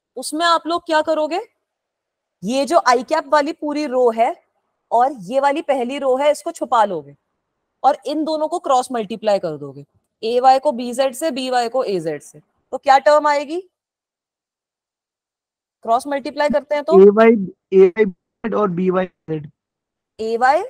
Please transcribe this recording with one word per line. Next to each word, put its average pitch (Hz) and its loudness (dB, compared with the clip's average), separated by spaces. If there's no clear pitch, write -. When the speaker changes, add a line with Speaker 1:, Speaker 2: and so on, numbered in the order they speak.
Speaker 1:
उसमें 302 -6
आप 330 0
लोग 339 -4
क्या 311 2
करोगे? 311 -2
ये 262 -2
जो 320 2
I 247 2
cap 311 -4
वाली 302 2
पूरी 294 -6
रो 247 2
है 233 0
और 247 2
ये 247 -2
वाली 285 0
पहली 277 -4
रो 262 0
है, 294 2
इसको 330 -4
छुपा 233 0
लोगे 147 -8
और 277 2
इन 294 -4
दोनों 311 -4
को 339 -6
क्रॉस 254 -2
multiply 214 -2
कर 160 -6
दोगे, 143 -16
एवाई 247 4
को 294 0
बीजेड 247 -4
से, 320 -4
बीवाई 247 -4
को 247 -4
एजेड 160 -6
से। - -20
तो 254 -8
क्या 269 4
term 294 2
आएगी? 294 -2
Cross 233 -2
multiply 294 -4
करते 294 -2
हैं 294 -4
तो 330 6
Speaker 2:
एवाई, 220 8
एवाई 190 2
और 202 0
बीवाई 185 -2
जेड। 156 -10
Speaker 1:
एवाई 233 0